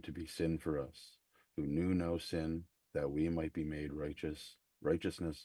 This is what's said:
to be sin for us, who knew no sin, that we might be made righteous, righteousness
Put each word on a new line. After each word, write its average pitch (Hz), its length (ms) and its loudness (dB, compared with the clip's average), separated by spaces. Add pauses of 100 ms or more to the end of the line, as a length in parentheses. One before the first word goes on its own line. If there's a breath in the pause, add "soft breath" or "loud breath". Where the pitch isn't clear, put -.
to 76 80 -8
be - 160 -8
sin 82 320 2
for 78 160 0
us, - 400 -8 (400)
who 76 80 0
knew 80 240 2
no 85 320 2
sin, 82 480 -2 (240)
that 71 160 0
we 78 160 2
might 82 240 2
be 80 160 -2
made 76 240 -4
righteous, 76 720 -6 (160)
righteousness 82 680 2